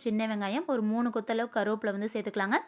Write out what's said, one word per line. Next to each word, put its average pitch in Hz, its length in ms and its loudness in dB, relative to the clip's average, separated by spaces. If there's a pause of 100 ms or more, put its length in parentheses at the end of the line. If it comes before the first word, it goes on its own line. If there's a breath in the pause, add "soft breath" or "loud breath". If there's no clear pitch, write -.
சின்ன 220 260 2
வெங்காயம், 208 360 -2
ஒரு 247 240 2
மூணு 240 180 2
கொத்தளவு 226 460 -2
கருவேப்பிலை 214 420 0
வந்து 208 160 -2
சேர்த்துக்கலாங்க. 208 540 0